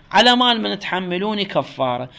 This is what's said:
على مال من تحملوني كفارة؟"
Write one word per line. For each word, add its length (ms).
على 240
مال 260
من 160
تحملوني 680
كفارة؟" 640